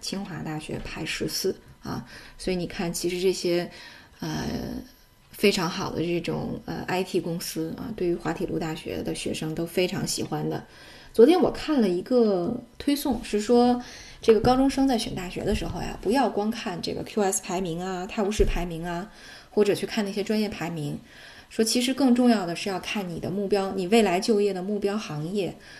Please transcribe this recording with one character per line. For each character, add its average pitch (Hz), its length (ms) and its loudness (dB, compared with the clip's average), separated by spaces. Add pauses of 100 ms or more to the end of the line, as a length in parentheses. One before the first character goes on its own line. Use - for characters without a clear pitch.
清 196 240 -8
华 165 180 -8
大 156 160 -6
学 - 240 -8
排 - 220 -8
十 - 240 -4
四 - 260 -2 (280)
啊， - 220 -8 (320)
所 185 160 -4
以 180 40 -2
你 170 100 -4
看， 170 260 -4
其 175 160 -4
实 180 120 -2
这 185 100 4
些， 175 400 -2 (480)
呃， - 240 -6 (880)
非 202 200 4
常 180 180 -2
好 185 220 -4
的 - 100 -2
这 175 180 0
种， - 460 -4
呃 - 220 -8
，I 185 160 0
T 180 180 0
公 170 180 -4
司 160 380 -6
啊， - 180 -8
对 180 120 0
于 175 80 2
滑 165 180 -4
铁 170 140 -2
卢 160 100 -4
大 160 160 -4
学 - 300 -6
的 160 100 -4
学 - 200 -6
生 160 200 -4
都 165 120 -4
非 180 220 0
常 214 200 -4
喜 - 160 -4
欢 156 260 -4
的。 - 160 -6 (480)
昨 226 120 10
天 339 140 8
我 254 120 4
看 302 300 0
了 208 60 4
一 180 140 0
个 202 640 2 (140)
推 285 180 0
送， 277 280 -2
是 208 160 -2
说 247 420 6 (400)
这 226 120 8
个 208 60 6
高 247 160 6
中 269 140 6
生 269 180 2
在 247 100 4
选 - 160 -4
大 180 160 -6
学 - 140 -6
的 202 100 2
时 214 120 -2
候 - 160 -6
呀， - 200 -6
不 196 100 0
要 247 180 4
光 208 200 0
看 185 320 -6
这 - 120 -4
个 - 100 -6
Q - 180 -2
S 196 220 0
排 - 180 -2
名 170 200 -4
啊、 185 260 -6
泰 214 160 -2
晤 196 80 0
士 214 120 4
排 175 220 2
名 170 200 -8
啊， 175 260 -6 (400)
或 208 120 4
者 202 120 6
去 - 100 -4
看 208 180 -2
那 196 80 -4
些 208 120 -4
专 214 160 0
业 208 80 0
排 165 220 -6
名， 151 280 -6 (520)
说 - 160 0
其 247 160 2
实 254 120 0
更 262 220 6
重 247 140 6
要 202 160 4
的 170 100 -4
是 - 140 -6
要 180 100 -2
看 196 300 -6
你 160 100 -6
的 - 100 -4
目 196 200 -2
标， 196 240 2
你 185 140 -2
未 220 160 6
来 185 180 2
就 220 180 2
业 202 140 2
的 180 100 -6
目 202 160 -2
标 202 180 0
行 156 320 -6
业 190 240 -2 (260)